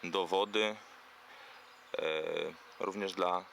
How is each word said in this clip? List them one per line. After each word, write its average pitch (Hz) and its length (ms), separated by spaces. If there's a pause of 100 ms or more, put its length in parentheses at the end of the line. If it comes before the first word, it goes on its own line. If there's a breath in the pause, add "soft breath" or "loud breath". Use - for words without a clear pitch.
do 95 220
wody, 104 500 (1200 loud breath)
e, - 40 (800)
również 95 320
dla 90 400